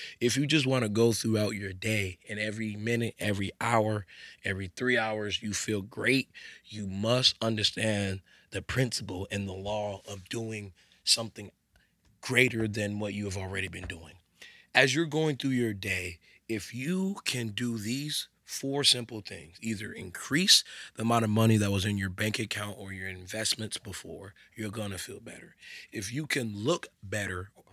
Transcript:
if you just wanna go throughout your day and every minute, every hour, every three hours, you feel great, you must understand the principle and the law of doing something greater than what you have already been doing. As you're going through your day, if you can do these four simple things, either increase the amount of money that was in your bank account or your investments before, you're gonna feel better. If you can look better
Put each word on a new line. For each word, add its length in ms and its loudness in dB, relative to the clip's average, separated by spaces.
if 180 4
you 80 4
just 220 4
wanna 200 4
go 260 6
throughout 420 2
your 180 -6
day 460 -2
and 80 -6
every 380 -4
minute, 420 0
every 420 0
hour, 460 4
every 220 -2
three 280 0
hours, 460 0
you 140 -4
feel 260 -2
great, 480 0
you 180 -8
must 560 2
understand 800 2
the 100 -4
principle 680 -2
and 160 -2
the 60 -6
law 540 -4
of 220 -14
doing 440 -6
something 480 0
greater 460 6
than 320 -2
what 160 -4
you 100 -4
have 100 -4
already 320 -4
been 200 -10
doing. 260 -14
As 180 6
you're 140 2
going 300 0
through 140 0
your 220 2
day, 460 -4
if 260 -4
you 520 -2
can 240 -2
do 280 -2
these 500 -4
four 400 -4
simple 380 0
things, 400 -14
either 320 -6
increase 680 4
the 80 -4
amount 200 4
of 60 2
money 280 8
that 140 4
was 140 2
in 100 0
your 140 0
bank 300 -2
account 400 -4
or 120 -10
your 160 -8
investments 680 -4
before, 560 -12
you're 160 -6
gonna 260 -6
feel 220 -10
better. 360 -18
If 200 -6
you 140 -4
can 320 -2
look 300 -2
better 480 -6